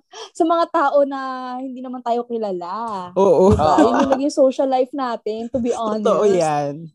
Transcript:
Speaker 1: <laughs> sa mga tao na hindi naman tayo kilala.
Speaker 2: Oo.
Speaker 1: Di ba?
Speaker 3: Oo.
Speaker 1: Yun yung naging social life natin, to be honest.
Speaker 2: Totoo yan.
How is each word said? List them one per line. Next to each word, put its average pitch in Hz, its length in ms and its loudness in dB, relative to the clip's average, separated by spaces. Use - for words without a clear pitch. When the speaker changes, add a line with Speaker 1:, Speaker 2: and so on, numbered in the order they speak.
Speaker 1:
<laughs> 440 220 -18
sa 349 100 -2
mga 330 260 2
tao 285 340 2
na 269 160 -4
hindi 254 240 -12
naman 254 180 -12
tayo 240 240 -2
kilala. 202 920 -8
Speaker 2:
Oo. 185 380 6
Speaker 1:
Di - 60 4
ba? 151 180 4
Speaker 3:
Oo. 302 80 6
Speaker 1:
Yun 254 160 4
yung 269 140 0
naging 277 200 0
social 269 360 2
life 262 220 0
natin, 233 580 -6
to 262 100 -4
be 233 140 -2
honest. 220 280 -4
Speaker 2:
Totoo 208 220 2
yan. 156 720 0